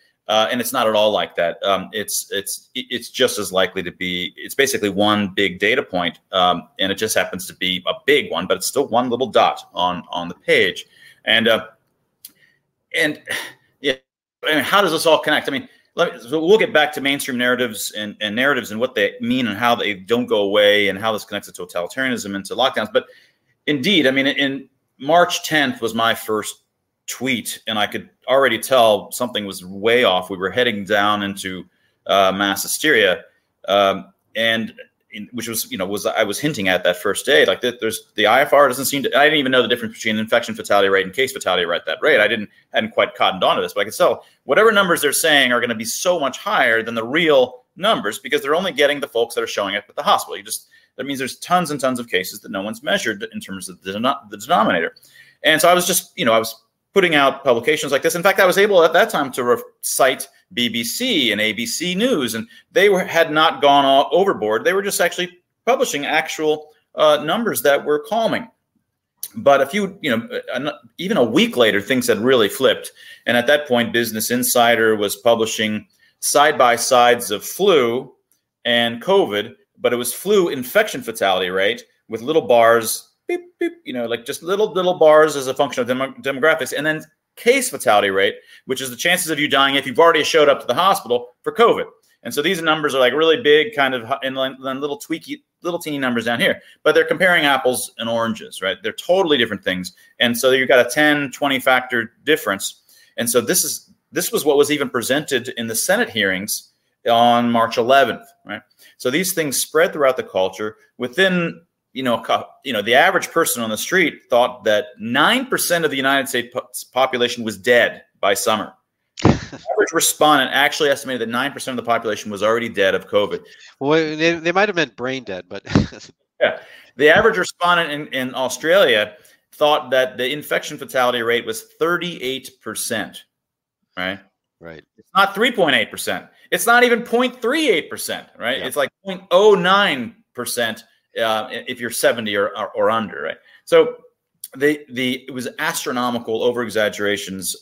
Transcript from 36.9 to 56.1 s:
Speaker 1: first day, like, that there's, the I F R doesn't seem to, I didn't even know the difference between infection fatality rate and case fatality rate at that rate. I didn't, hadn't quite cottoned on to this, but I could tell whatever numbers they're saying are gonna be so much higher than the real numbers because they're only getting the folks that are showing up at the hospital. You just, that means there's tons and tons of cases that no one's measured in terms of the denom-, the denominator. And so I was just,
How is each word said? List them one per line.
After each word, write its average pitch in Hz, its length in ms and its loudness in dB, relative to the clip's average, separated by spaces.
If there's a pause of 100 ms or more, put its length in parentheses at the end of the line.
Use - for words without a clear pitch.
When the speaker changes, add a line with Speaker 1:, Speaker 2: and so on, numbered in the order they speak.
Speaker 1:
first - 280 -4
day, 139 200 4
like, 95 160 0
that 123 180 -4
there's, - 360 -6
the 104 120 2
I 123 140 4
F 147 120 0
R 143 140 6
doesn't 131 180 -2
seem 139 180 -4
to, - 140 0
I 143 80 4
didn't 156 140 2
even 131 120 0
know 127 100 4
the 113 60 2
difference 117 280 -4
between 110 220 -4
infection 110 380 -2
fatality 101 340 2
rate 95 160 2
and 92 80 -12
case 135 180 -2
fatality 90 340 -2
rate 85 160 -2
at - 60 -14
that 78 140 -4
rate. 131 180 4
I 104 80 4
didn't, 107 220 -2 (240)
hadn't 113 180 -2
quite 104 240 0
cottoned 95 280 0
on 147 120 2
to 104 60 -2
this, 90 120 -6
but 104 80 -4
I - 40 0
could 107 100 -12
tell 151 300 0 (180)
whatever 208 280 4
numbers 190 300 2
they're 143 120 0
saying 139 380 2
are 120 100 0
gonna 117 140 -4
be 110 100 -8
so 175 340 -2
much 135 180 -4
higher 127 460 0
than 117 120 -8
the 113 100 -4
real 143 600 2 (100)
numbers 156 440 -2
because 139 220 -4
they're 139 140 -2
only 180 180 -4
getting 143 260 2
the 135 80 -8
folks 117 280 -2
that 117 80 -4
are 113 40 -6
showing 101 280 -4
up 104 120 -6
at - 80 -18
the 143 80 -8
hospital. 165 320 0
You 101 80 -12
just, - 240 -12 (300)
that 123 80 -8
means 139 120 -6
there's 127 200 -6
tons 175 340 0
and 143 80 -6
tons 127 200 -2
of 117 100 -10
cases 92 320 -4
that 107 100 -16
no 98 100 -4
one's 110 220 -8
measured 117 500 -4
in 107 60 -10
terms 95 300 -12
of 87 120 -18
the 95 120 -8
denom-, 110 360 -4
the 104 80 -14
denominator. 117 580 0 (480)
And 156 180 4
so 175 80 6
I 180 40 6
was 180 140 2
just, - 300 -4